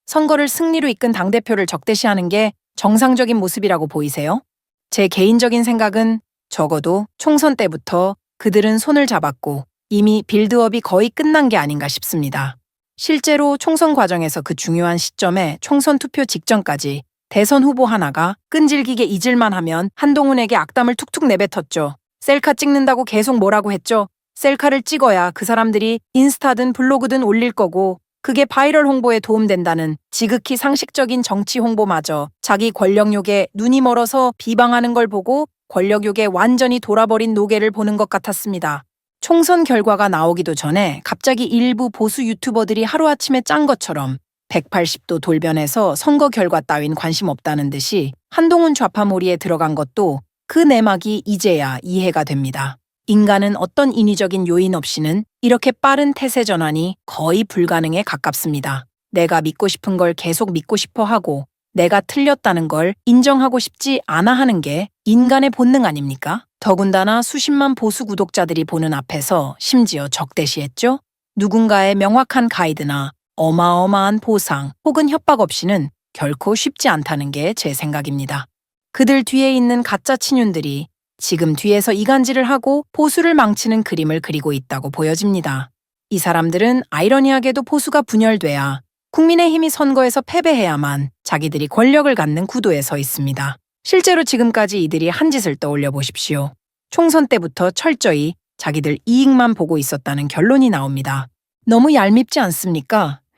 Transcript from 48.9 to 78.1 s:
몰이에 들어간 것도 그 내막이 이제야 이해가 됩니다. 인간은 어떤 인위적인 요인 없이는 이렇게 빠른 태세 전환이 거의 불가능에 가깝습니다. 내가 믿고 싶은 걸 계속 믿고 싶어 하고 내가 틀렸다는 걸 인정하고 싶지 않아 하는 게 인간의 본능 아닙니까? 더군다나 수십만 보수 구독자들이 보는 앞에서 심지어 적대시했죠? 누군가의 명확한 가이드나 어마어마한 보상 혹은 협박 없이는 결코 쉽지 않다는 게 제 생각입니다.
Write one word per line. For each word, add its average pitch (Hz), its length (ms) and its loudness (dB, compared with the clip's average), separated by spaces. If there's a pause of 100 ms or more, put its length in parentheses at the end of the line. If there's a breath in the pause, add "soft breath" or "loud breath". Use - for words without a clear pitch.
몰이에 185 320 0
들어간 160 380 -2
것도 151 460 -2 (260)
그 - 120 0
내막이 214 640 2
이제야 165 580 0
이해가 180 400 -2
됩니다. 139 540 -6 (300)
인간은 202 500 2
어떤 247 340 0
인위적인 190 560 0
요인 180 260 2
없이는 160 520 -4 (160)
이렇게 240 300 2
빠른 277 420 0
태세 254 300 -2
전환이 165 520 -2 (100)
거의 170 380 -2
불가능에 170 600 -2
가깝습니다. 143 800 -6 (260)
내가 170 300 2
믿고 156 260 -2
싶은 190 300 -4
걸 175 160 2
계속 175 400 -4
믿고 170 240 -2
싶어 - 260 -4
하고 180 420 -2 (280)
내가 185 280 2
틀렸다는 226 640 0
걸 160 280 -2 (100)
인정하고 254 540 4
싶지 - 480 -4
않아 180 260 2
하는 247 280 2
게 147 280 -6 (160)
인간의 254 440 4
본능 247 360 2
아닙니까? 147 600 -6 (140)
더군다나 196 640 2
수십만 277 520 0
보수 226 320 -4
구독자들이 175 600 -2
보는 160 280 -2
앞에서 143 640 -4
심지어 165 500 0
적대시했죠? 156 920 -4 (380)
누군가의 202 580 2
명확한 233 540 2
가이드나 143 600 -4 (260)
어마어마한 180 800 2
보상 147 540 -2 (100)
혹은 302 260 2
협박 285 300 2
없이는 175 500 -2 (220)
결코 147 420 -4
쉽지 - 360 -2
않다는 143 420 -2
게 151 240 -4
제 147 180 -6
생각입니다. 143 720 -6 (460)